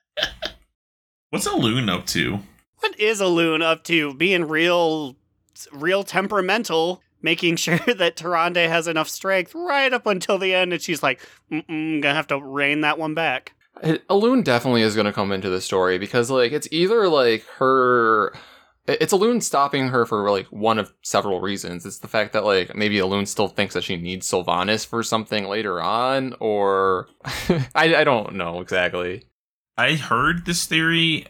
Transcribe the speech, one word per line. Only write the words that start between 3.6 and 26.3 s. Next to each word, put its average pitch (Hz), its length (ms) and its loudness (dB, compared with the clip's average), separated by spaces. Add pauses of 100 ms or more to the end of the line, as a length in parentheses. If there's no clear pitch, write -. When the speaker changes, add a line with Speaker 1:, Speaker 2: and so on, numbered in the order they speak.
Speaker 3:
up 160 220 0
to? 156 300 0
Being 175 320 2
real, 160 680 2 (560)
real 180 320 0
temperamental, 190 1000 -2 (200)
making 165 340 0
<laughs> - 80 -4
sure 165 140 2
that 190 380 0
Tyrande 170 520 0
has 165 180 0
enough 160 220 -2
strength 190 460 -2
right 285 380 0
up 247 140 -2
until 196 320 0
the 185 160 0
end, 180 180 2
and 170 100 -4
she's 160 200 -4
like, 135 180 0 (300)
"Mm-mm, 156 520 -4
gonna 143 120 2
have 151 140 -2
to 143 100 -2
rein 143 440 -2
that 151 160 0
one 160 160 -4
back." 151 380 -4 (300)
Speaker 1:
It, 160 260 -2
Elune 226 360 4
definitely 120 380 2
is 107 120 2
gonna 104 180 2
come 101 200 -2
into 95 180 -2
the 92 100 0
story 92 380 2
because, 117 320 -2
like, 127 220 2
it's 151 180 -6
either, 190 380 2
like, 123 360 4 (140)
her, 123 680 4 (580)
it, 143 160 0
it's - 100 0
Elune 214 300 2
stopping 139 460 0
her 123 180 2
for, 104 240 0
like, 95 160 0
one 110 320 0
of 98 140 -4 (100)
several 101 380 0
reasons. 87 440 -8
It's 98 140 -14
the - 80 -16
fact 107 280 -2
that, 104 100 0
like, 95 320 2
maybe 104 220 2
Elune 98 280 0
still 98 220 -2
thinks 98 260 -4
that 90 80 -2
she 95 140 -6
needs 90 340 -8
Sylvanas 90 560 0
for 117 160 -4
something 107 460 -4
later 98 340 -4
on, 127 560 -2